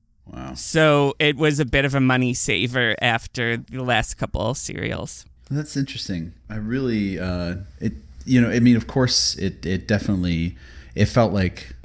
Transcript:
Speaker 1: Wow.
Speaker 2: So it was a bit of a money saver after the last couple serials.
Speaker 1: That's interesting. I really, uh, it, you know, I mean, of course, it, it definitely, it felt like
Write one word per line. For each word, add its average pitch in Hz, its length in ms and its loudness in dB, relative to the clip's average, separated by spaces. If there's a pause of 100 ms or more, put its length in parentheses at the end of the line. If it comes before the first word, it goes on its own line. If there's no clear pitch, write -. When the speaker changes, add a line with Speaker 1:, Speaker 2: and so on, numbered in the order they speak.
(240)
Speaker 1:
Wow. - 300 -14
Speaker 2:
So 147 640 4
it 151 180 2
was 151 240 2
a 151 60 2
bit 139 180 2
of 139 100 0
a 139 60 4
money 127 320 4
saver 120 720 0
after 117 560 -2
the 131 240 -10
last 120 320 0
couple - 400 -4
serials. - 720 -8 (240)
Speaker 1:
That's 147 260 -4
interesting. 95 560 -4 (160)
I 107 60 -10
really, 107 640 -2
uh, 90 380 -4 (240)
it, 107 120 -2 (320)
you 127 160 4
know, 117 80 4
I 117 120 2
mean, 120 160 8
of - 100 0
course, - 500 0
it, - 300 -6
it 92 220 -2
definitely, 90 680 0 (380)
it 101 120 2
felt 113 260 4
like 92 420 -2 (100)